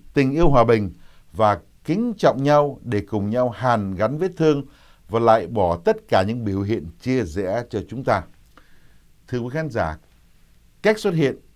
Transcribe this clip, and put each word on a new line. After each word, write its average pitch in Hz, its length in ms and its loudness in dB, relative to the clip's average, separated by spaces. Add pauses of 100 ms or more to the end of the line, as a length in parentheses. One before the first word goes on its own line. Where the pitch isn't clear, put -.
(140)
tình 135 180 2
yêu 165 180 4
hòa 123 140 6
bình 107 280 2 (420)
và 104 260 2 (240)
kính 220 340 -4
trọng 135 260 2
nhau 147 400 2
để 104 180 -2
cùng 101 280 -4
nhau 123 200 0
hàn 104 460 -2
gắn 113 220 -2
vết 180 200 -4
thương 147 280 2 (440)
và 110 100 -2
loại 110 280 4
bỏ 87 300 0
tất 214 200 0 (100)
cả 98 160 2
những 113 220 -4
biểu 98 160 -2
hiện 98 260 -4 (140)
chia 127 220 -2
rẽ 95 460 -4
cho 110 100 -6 (100)
chúng 123 140 -10
ta. 104 200 -2 (1040)
Thưa 123 120 -6
quý 120 140 -8
khán 156 160 -6
giả, 85 280 -4 (840)
cách 214 180 0
xuất 196 140 -2
hiện 143 220 0 (200)